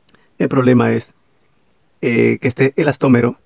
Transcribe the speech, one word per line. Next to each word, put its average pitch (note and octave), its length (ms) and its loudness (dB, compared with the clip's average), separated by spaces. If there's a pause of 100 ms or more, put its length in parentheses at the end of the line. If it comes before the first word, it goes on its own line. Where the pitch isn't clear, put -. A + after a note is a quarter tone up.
(380)
El - 100 -2
problema B2 460 2
es, - 200 -8 (840)
eh, A#2 420 0
que - 60 -2
este C3+ 300 -2
elastómero, C3 580 0 (100)